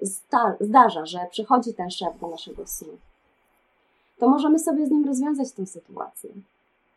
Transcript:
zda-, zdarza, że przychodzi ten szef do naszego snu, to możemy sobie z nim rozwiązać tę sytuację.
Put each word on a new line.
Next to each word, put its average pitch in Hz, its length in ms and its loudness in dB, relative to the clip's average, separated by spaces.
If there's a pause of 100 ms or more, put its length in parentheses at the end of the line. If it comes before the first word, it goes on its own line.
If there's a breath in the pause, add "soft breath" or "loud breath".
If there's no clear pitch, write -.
zda-, 202 580 0
zdarza, 214 460 4
że 180 120 -10 (120)
przychodzi 226 440 0
ten 180 160 -6
szef 175 300 -8
do 170 80 -8
naszego 165 380 -14
snu, - 220 -14 (1300)
to 240 100 4
możemy 294 300 4
sobie 302 280 0
z 262 40 -4
nim 294 160 4
rozwiązać 277 460 -2
tę 190 140 -8
sytuację. - 640 -14 (680)